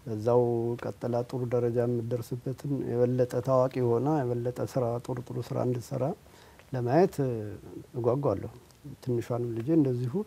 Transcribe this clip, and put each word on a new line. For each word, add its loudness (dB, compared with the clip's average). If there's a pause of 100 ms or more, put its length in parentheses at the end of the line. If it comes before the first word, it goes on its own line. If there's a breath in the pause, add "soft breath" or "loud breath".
በዛው 4 (360)
ቀጥላ -4 (100)
ጥሩ -6
ደረጃ 2
የምትደርስበትን -4 (140)
የበለጠ 2 (100)
ታዋቂ 4
ሆና 2
የበለጠ -2
ስራ፣ -2 (140)
ጥሩ -6
ጥሩ -8
ስራ -6
እንድትሰራ -2 (680 loud breath)
ለማየት 2 (800)
እጓጓለሁ። 0 (460)
ትንሿንም -2
ልጄ -4
እንደዚሁ፣ 2 (120)